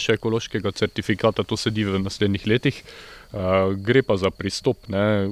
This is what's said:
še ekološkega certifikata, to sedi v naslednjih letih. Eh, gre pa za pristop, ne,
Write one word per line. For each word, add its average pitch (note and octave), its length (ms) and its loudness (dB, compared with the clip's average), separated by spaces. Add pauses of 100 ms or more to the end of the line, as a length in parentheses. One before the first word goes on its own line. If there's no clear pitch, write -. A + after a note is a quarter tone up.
še A2 160 2
ekološkega A2 560 -2
certifikata, G#2+ 720 0
to A2 120 -2
sedi G#2+ 280 0
v F#2+ 160 0
naslednjih G2 480 0
letih. B2 300 0
Eh, F#2+ 960 -2
gre A#2+ 240 4
pa G#2 160 0
za F#2+ 120 2
pristop, - 600 -4
ne, G2+ 400 2